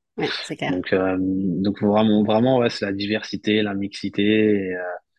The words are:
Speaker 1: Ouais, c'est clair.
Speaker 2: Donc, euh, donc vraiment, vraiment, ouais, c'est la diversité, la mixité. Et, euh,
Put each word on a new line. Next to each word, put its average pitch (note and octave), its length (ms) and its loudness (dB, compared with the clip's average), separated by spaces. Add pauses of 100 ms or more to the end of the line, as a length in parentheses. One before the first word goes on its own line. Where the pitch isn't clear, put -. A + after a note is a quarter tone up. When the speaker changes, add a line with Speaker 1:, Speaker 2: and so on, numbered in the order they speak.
(160)
Speaker 1:
Ouais, D3 120 -2 (140)
c'est D3+ 140 -10
clair. C3+ 160 -4
Speaker 2:
Donc, F2+ 200 -4
euh, F#2+ 280 0
donc F#2+ 600 -2
vraiment, G#2+ 440 4
vraiment, A#2+ 340 2
ouais, A#2+ 100 2
c'est - 160 -4
la G2+ 80 -4
diversité, G#2+ 720 -2
la G#2 120 -2
mixité. G2+ 500 -4
Et, G#2 500 2
euh, F2+ 80 -6 (360)